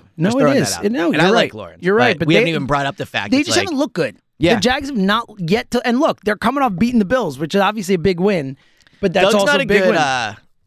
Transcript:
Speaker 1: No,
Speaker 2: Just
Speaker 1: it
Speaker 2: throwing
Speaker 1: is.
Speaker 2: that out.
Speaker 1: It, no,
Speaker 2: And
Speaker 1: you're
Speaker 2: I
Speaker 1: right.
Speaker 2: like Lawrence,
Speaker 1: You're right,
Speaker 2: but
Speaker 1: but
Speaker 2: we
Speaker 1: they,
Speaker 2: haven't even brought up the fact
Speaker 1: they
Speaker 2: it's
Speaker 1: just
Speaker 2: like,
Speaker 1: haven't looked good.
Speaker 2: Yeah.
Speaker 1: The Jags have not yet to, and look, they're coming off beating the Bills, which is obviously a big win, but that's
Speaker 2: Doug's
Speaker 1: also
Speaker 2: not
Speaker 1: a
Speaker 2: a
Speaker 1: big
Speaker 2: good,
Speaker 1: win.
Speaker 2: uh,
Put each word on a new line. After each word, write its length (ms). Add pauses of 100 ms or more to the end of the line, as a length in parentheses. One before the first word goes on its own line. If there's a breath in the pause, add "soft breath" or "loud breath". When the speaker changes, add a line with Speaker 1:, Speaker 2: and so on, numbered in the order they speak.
(160)
Speaker 1:
No, 120
Speaker 2:
Just 80
Speaker 1:
it 40
Speaker 2:
throwing 180
Speaker 1:
is. 120
Speaker 2:
that 80
out. 60
Speaker 1:
It, 80
no, 140
Speaker 2:
And 80
Speaker 1:
you're 80
Speaker 2:
I 40
Speaker 1:
right. 80
Speaker 2:
like 200
Lawrence, 280
Speaker 1:
You're 140
right, 180
Speaker 2:
but 60
Speaker 1:
but 80
Speaker 2:
we 60
Speaker 1:
they, 60
Speaker 2:
haven't 100
even 160
brought 200
up 100
the 100
fact 260
Speaker 1:
they 60
Speaker 2:
it's 100
Speaker 1:
just 100
Speaker 2:
like, 80
Speaker 1:
haven't 120
looked 160
good. 220 (220)
Speaker 2:
Yeah. 160
Speaker 1:
The 60
Jags 280
have 80
not 320 (100)
yet 340
to, 120
and 140
look, 220
they're 160
coming 260
off 160
beating 220
the 40
Bills, 360
which 160
is 40
obviously 360
a 20
big 220
win, 360 (440 soft breath)
but 120
that's 120
Speaker 2:
Doug's 100
Speaker 1:
also 120
Speaker 2:
not 140
Speaker 1:
a 40
Speaker 2:
a 20
Speaker 1:
big 160
Speaker 2:
good, 60
Speaker 1:
win. 100
Speaker 2:
uh, 380 (300)